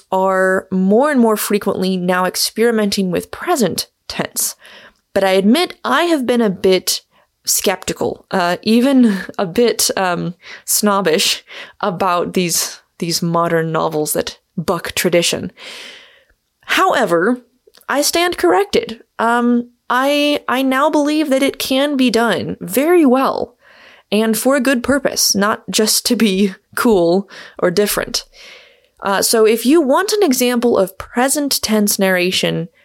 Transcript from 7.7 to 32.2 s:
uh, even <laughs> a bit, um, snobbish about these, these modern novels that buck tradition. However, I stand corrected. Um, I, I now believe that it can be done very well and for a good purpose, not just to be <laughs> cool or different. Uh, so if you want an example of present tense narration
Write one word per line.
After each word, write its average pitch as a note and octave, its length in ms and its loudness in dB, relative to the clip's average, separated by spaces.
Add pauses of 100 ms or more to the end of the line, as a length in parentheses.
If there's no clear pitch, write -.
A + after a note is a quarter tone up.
uh, F3 320 -2
even A#3+ 560 4 (100)
<laughs> - 120 -8
a G3+ 80 -2
bit, A3 500 0
um, F3 380 -2 (300)
snobbish G3 800 0 (360)
about F3+ 540 -2
these, - 480 -4 (180)
these E3+ 220 -4
modern E3+ 500 0
novels D#3+ 420 -2
that - 260 -6 (160)
buck E3+ 360 -4
tradition. - 600 -2 (1080)
However, A#3+ 800 0 (460)
I C4 160 0
stand F4 340 0
corrected. F4+ 680 0 (140)
Um, A#3+ 540 0 (180)
I, C#4+ 580 0
I B3+ 140 0
now C4+ 300 0
believe D4+ 380 0
that C4 120 2
it C4+ 160 0
can C#4 400 -2
be B3+ 140 2
done F#3 480 0
very D4 460 2
well B3 520 0 (540)
and A3 260 0
for C4+ 180 2
a C#4 60 0
good A#3+ 220 0
purpose, - 520 0
not G#3 360 0
just - 340 0
to B3 100 0
be G3 380 2 (100)
<laughs> - 120 -20
cool F#3+ 520 2 (300)
or F3+ 140 0
different. - 540 -2 (760)
Uh, G3 220 -2
so A3 240 2
if A#3 180 0
you D#4+ 160 4
want E4 320 0
an G#4 100 0
example B3 540 2
of F#3 220 -2
present C#4 640 -2
tense G#3+ 340 0
narration F3+ 720 0 (160)